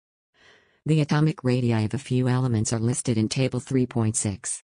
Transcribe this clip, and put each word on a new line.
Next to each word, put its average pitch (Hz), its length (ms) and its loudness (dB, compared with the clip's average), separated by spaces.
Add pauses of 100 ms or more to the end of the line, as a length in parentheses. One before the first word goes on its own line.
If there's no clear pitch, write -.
(880)
The 156 140 2
atomic 151 420 2
radii 123 420 2
of 107 100 -2
a 117 40 -2
few 127 300 0
elements 123 440 0
are 117 60 -2
listed 117 400 0
in 110 100 2
Table 127 300 -2
three 127 280 0
point 110 280 0
six. - 580 -4